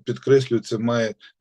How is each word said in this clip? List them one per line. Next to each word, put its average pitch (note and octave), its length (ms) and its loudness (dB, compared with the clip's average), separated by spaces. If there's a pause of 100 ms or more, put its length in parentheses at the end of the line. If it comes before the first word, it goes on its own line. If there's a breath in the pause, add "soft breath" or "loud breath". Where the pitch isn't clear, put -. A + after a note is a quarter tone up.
підкреслюю, C3 560 2
це A2 160 -6
має A2+ 380 -2 (260 soft breath)